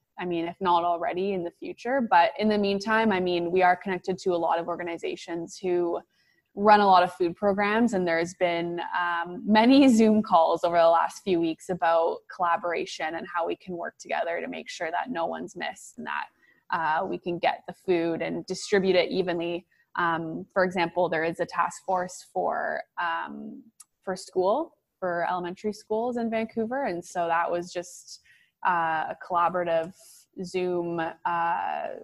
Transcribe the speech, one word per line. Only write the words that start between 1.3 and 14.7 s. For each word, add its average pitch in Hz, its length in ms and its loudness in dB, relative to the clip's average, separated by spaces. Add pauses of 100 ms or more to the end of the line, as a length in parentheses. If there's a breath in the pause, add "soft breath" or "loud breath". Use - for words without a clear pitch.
in 185 100 -4
the 170 80 -8
future. 247 580 -6
But 170 300 6
in 214 100 2
the 214 80 4
meantime, 208 540 2
I 185 80 2
mean, 175 320 0
we 185 120 4
are 180 120 6
connected 180 440 -4
to 190 120 -2
a 175 60 2
lot 170 220 0
of 170 80 -6
organizations 170 880 -8
who 175 420 0 (560)
run 208 260 8
a 202 60 6
lot 185 160 8
of 175 100 0
food 175 220 -2
programs, 208 580 2
and 185 140 0
there's 170 260 0
been, 170 480 -2 (160)
um, 175 480 -4
many 240 440 8
<laughs> 240 60 6
Zoom 214 260 6
calls 165 420 4
over 170 140 2
the 165 120 8
last 165 340 2
few 180 160 2
weeks 165 300 -4
about 165 480 2 (160)
collaboration 170 840 -4
and 165 120 -8
how 170 200 -4
we 175 80 -4
can 180 220 -12
work 170 220 -10
together 165 420 -4
to 165 60 -8
make 160 220 -10
sure 165 220 -8